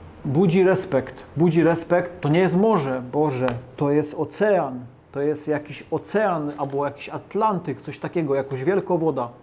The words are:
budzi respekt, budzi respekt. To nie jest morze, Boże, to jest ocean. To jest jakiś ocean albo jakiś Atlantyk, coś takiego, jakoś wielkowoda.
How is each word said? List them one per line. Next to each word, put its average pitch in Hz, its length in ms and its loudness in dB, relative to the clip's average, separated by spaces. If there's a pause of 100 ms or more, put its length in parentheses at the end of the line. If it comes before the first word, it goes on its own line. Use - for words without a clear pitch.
(240)
budzi 165 380 4
respekt, 180 600 0 (140)
budzi 165 260 4
respekt. 170 580 0
To 143 80 -2
nie 160 120 4
jest 175 160 2
morze, 160 460 2 (100)
Boże, 139 340 0 (300)
to 147 140 0
jest 147 280 0
ocean. 156 640 0 (320)
To 139 80 -6
jest 151 280 -2
jakiś 147 420 -6
ocean 160 680 -2
albo 139 260 -2
jakiś 139 240 -8
Atlantyk, 185 720 -4
coś - 160 -12
takiego, 151 360 -2
jakoś 135 300 -4
wielkowoda. 160 640 0 (140)